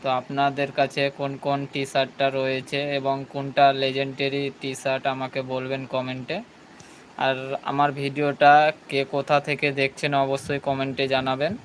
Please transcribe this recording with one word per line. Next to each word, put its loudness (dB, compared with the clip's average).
তো -4
আপনাদের 0
কাছে 0
কোন -4
কোন 0
টি-শার্টটা 0
রয়েছে -2
এবং 0
কোনটা 4
লেজেন্ডারি -2
টি-শার্ট -4
আমাকে -6
বলবেন -4
কমেন্টে। -6
আর 2
আমার 2
ভিডিওটা 6
কে 0
কোথা 2
থেকে -2
দেখছেন 0
অবশ্যই -2
কমেন্টে -2
জানাবেন। 0